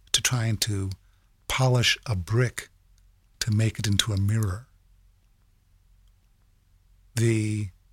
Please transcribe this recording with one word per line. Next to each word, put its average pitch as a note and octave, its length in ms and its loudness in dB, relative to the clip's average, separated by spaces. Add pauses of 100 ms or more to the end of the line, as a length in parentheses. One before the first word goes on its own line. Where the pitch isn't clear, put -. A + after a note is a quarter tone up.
(120)
to C3+ 100 6
trying A2+ 360 0
to G2 320 -4 (580)
polish B2+ 580 2
a G#2 100 -2
brick A2 540 -2 (680)
to - 120 -2
make G#2+ 260 2
it G#2 100 -4
into G2+ 240 0
a G2 80 -2
mirror. G#2 480 -2 (2500)
The G#2+ 540 0 (240)